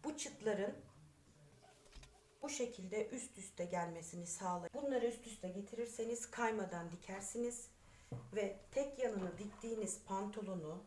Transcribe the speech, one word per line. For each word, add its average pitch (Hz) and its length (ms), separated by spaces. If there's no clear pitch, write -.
bu 294 140
çıtların 208 580
bu 285 80
şekilde 214 600
üst - 280
üste 180 280
gelmesini 170 640
sağlayın. 180 460
Bunları 262 320
üst 226 220
üste 185 220
getirirseniz 226 840
kaymadan 185 600
dikersiniz. 202 760
Ve 202 260
tek 277 280
yanını 190 380
diktiğiniz 208 680
pantolonu 190 800